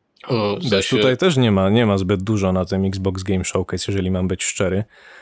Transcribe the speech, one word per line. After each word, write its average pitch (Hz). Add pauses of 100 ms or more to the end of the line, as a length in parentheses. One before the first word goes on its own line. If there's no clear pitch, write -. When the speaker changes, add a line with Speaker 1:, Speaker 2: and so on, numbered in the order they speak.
(560)
Speaker 1:
w 92
Speaker 2:
Wiesz, 113
Speaker 1:
sensie 98
Speaker 2:
tutaj 123
też 180
nie 123
ma, 95
nie 117
ma 101
zbyt 95
dużo 98
na 92
tym 95
Xbox 95
Game 92
Showcase, 92
jeżeli 95
mam 92
być 90
szczery. 95 (380)